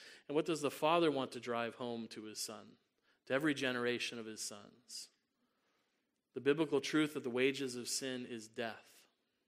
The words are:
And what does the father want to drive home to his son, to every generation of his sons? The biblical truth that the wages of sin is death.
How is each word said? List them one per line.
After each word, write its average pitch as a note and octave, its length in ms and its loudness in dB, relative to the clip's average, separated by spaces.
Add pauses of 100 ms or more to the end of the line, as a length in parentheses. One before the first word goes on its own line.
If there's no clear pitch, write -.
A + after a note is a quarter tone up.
(260)
And C#3+ 80 -4
what E3 120 4
does D#3 160 0
the C#3 80 2
father D#3+ 400 4
want C3+ 220 0
to B2+ 80 -8
drive A#2 340 -2
home A#2 380 -6
to A2 120 -10
his G#2+ 160 -10
son, G#2+ 380 -10 (480)
to B2+ 80 0
every D3 180 4
generation B2 680 0
of A2+ 60 -10
his A2 160 -10
sons? - 680 -12 (1200)
The C3 80 -8
biblical C#3+ 400 4
truth D3+ 320 2
that B2+ 120 -6
the B2+ 60 -2
wages C3 460 2
of A#2 120 -6
sin B2+ 400 -4
is A2 200 -10
death. A2+ 380 -8 (600)